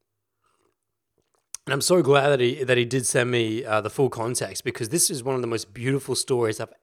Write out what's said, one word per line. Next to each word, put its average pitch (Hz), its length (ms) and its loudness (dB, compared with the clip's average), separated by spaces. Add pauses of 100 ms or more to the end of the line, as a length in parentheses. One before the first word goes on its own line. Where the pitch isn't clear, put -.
(1700)
and 139 80 -2
I'm 139 80 0
so 180 200 4
glad 139 280 4
that 139 120 4
he, 131 240 0
that 123 120 4
he 123 80 2
did 123 200 -2
send 123 260 0
me, 117 320 0
uh, 107 160 0
the 104 100 -4
full 131 200 0
context, 113 560 -6
because 117 240 -6
this 170 200 0
is 139 140 -8
one 131 120 -2
of 127 60 -2
the 120 60 -4
most 113 260 -6
beautiful 127 420 -2
stories 117 440 0
I've - 240 -10